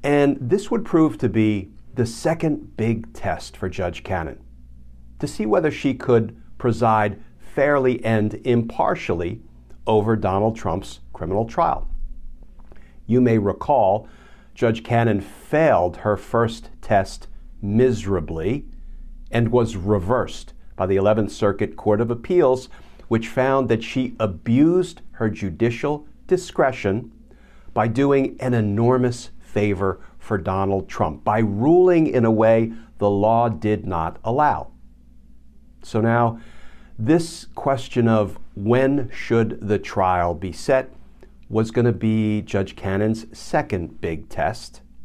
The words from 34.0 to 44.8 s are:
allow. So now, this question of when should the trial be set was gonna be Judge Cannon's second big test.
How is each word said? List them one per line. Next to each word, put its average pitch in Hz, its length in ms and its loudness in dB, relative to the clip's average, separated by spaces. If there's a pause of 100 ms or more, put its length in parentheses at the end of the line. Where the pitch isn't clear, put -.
allow. 117 480 0 (1120)
So - 180 -2
now, 117 380 2 (580)
this 160 560 0
question 123 540 0
of 107 320 2 (160)
when 127 580 2
should 113 480 0
the 101 160 0
trial 92 560 0
be 85 180 -6
set 131 400 0 (580)
was 113 200 0
gonna 117 240 2
be 107 480 0
Judge 98 340 -4
Cannon's 104 520 -2 (100)
second - 640 -4
big 80 260 -6
test. - 540 -6 (240)